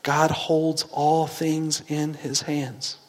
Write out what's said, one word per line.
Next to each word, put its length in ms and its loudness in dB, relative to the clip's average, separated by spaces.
"God 300 4
holds 600 2
all 360 2
things 600 -2
in 280 -2
his 260 -4
hands." 560 -4